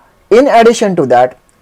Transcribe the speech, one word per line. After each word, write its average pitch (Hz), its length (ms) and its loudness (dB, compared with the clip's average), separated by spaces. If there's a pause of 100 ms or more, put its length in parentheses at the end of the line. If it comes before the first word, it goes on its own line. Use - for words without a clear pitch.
(300)
In 254 180 2
addition 220 480 0
to 156 100 -4
that, 123 320 -2 (240)